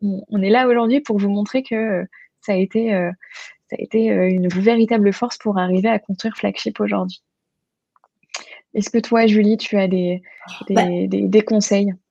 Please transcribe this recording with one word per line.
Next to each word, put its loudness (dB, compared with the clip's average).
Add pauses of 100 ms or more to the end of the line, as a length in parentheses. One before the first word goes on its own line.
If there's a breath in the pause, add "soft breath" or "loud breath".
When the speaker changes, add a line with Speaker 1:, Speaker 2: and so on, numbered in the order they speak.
Speaker 1:
on, -4
on -2
est 2
là 4
aujourd'hui 2
pour -2
vous 0
montrer -2
que, -6
euh, -2 (360 soft breath)
ça -4
a 0
été, 0
euh, 0 (600 loud breath)
ça -10
a -8
été, 0
euh, 2
une 0
véritable 2
force -6
pour -4
arriver 0
à 0
construire -8
Flagship -6
aujourd'hui. » -4 (1500 loud breath)
Est-ce -4
que 0
toi, 2
Julie, 4
tu -2
as 2
des, -2 (460 loud breath)
des, 0
Speaker 2:
Bah, 4
Speaker 1:
des, -2
des 2
conseils ? 0 (160)